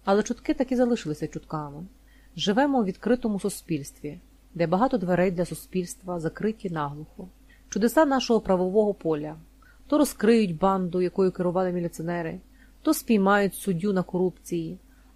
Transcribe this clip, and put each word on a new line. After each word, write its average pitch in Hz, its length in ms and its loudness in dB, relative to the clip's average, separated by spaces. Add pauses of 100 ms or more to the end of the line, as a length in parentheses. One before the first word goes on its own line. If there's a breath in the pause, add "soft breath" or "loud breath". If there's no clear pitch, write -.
(100)
Але 202 120 4
чутки 247 320 -4
таки 254 220 0
залишилися 226 520 0
чутками. 151 560 -10 (520 soft breath)
Живемо 247 420 2
у 226 60 2
відкритому 202 560 -2
суспільстві, 156 800 -8 (340)
де 170 120 0
багато 226 320 2
дверей 180 320 2
для 175 140 -2
суспільства 175 760 -8
закриті 196 500 -4
наглухо. 151 580 -8 (400 soft breath)
Чудеса 233 360 4
нашого 254 360 2
правового 190 540 2
поля. 156 420 -4 (500 soft breath)
То 294 120 2
розкриють 220 600 4
банду, 185 440 0
якою 185 300 0
керували 180 400 0
міліціонери, 170 680 -6 (420 soft breath)
то 311 120 2
спіймають 202 600 2
суддю 196 380 -2
на 185 100 0
корупції. 175 760 -4 (380 soft breath)